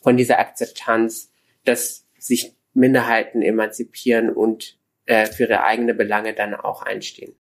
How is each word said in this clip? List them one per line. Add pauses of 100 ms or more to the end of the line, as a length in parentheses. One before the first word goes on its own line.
von
dieser
Akzeptanz, (320)
dass (140)
sich (200)
Minderheiten
emanzipieren
und, (280)
äh,
für
ihre
eigene
Belange
dann
auch
einstehen.